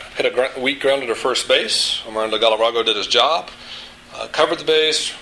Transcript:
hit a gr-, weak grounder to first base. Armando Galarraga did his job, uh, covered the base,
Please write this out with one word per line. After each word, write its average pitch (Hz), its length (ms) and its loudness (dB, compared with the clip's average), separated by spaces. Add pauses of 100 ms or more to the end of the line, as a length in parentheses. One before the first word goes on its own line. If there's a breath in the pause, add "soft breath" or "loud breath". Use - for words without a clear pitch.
(160)
hit 135 100 2
a 120 40 2
gr-, 127 300 0
weak 139 200 0
grounder 135 260 2
to 113 80 0
first 123 340 -2
base. - 580 0
Armando 110 320 -2
Galarraga 113 460 2
did 110 120 2
his 98 120 -4
job, 123 420 2 (640 loud breath)
uh, 113 140 -10
covered 160 300 0
the 151 60 -12
base, 156 580 0